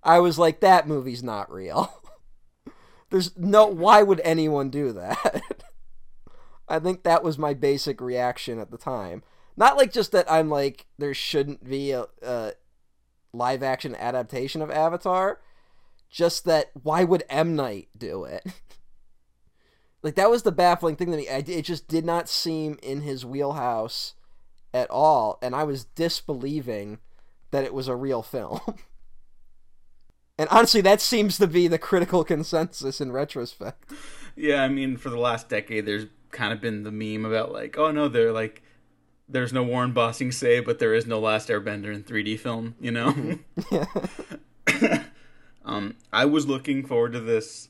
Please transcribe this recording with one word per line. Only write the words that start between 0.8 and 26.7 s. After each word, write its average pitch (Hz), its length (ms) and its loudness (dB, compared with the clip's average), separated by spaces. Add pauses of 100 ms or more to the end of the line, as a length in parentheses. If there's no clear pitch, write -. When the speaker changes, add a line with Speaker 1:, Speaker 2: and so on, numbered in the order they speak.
Speaker 1:
movie's 127 380 -4
not 107 260 -6
real." 92 420 -4 (600)
<laughs> - 560 -20
There's 185 260 0
no, 202 300 8
why 202 380 8
would 190 180 4
anyone 156 480 0
do 139 220 -4
that? 95 560 -2
<laughs> - 1200 -16
I 160 100 0
think 180 240 -2
that 170 220 4
was 160 120 -2
my 147 160 -2
basic 139 480 0
reaction 123 600 -4
at 101 100 -12
the 113 80 -16
time. 95 460 -8 (320)
Not, 269 200 6
like, 262 160 6
just 220 200 -2
that 180 180 4
I'm 160 180 4
like, 139 380 -2 (120)
there 143 160 -4
shouldn't 143 540 -4
be 139 220 -4
a, 127 160 -2 (160)
a 117 300 -6 (800)
live 123 320 -2
action 131 320 -4
adaptation 127 680 -4
of 151 80 -6
Avatar, 175 680 0 (720)
just 170 340 0
that 160 260 2 (100)
why 156 220 2
would 175 260 4
M. 160 280 0
Night 117 320 -6 (100)
do 92 240 -8
it? 73 240 -12
<laughs> 185 80 -12 (1500)
Like, 151 100 -4
that 196 160 2
was 233 140 2
the 214 80 2
baffling 175 440 2
thing 175 140 -4
to 165 60 -2
me. 143 120 -6
I, 135 180 -6
it 170 160 -6
just - 260 -8
did 160 160 0
not 170 240 -2
seem 156 540 -4
in 139 200 -8
his 135 240 -8
wheelhouse 123 880 -4 (600)
at 127 160 -2
all, 135 520 4
and 127 120 -4
I 147 100 -2
was 139 200 -6
disbelieving 127 1120 -6 (540)